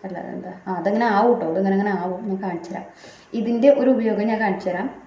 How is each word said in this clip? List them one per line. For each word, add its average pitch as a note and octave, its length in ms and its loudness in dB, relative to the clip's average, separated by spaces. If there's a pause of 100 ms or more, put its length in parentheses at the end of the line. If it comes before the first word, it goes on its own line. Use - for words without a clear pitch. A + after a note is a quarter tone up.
അല്ല, F3+ 120 -10 (160)
എന്താ, - 200 -12 (120)
ആ, F#3 160 -4
അതങ്ങനെ G#3+ 340 2
ആവും A#3 180 6
കേട്ടോ, E3 200 -2
അതിങ്ങനെ F#3+ 240 2
അങ്ങനെ G3+ 240 0
ആവും. F#3 180 -6 (100)
ഞാൻ F#3+ 140 -2
കാണിച്ചു F3 280 -8
തരാം. F3+ 140 -10 (540)
ഇതിൻ്റെ A#3 400 4
ഒരു B3 160 4
ഉപയോഗം A3 360 0
ഞാൻ G#3+ 120 -2
കാണിച്ചു F#3+ 260 -2
തരാം. F#3 200 -4 (180)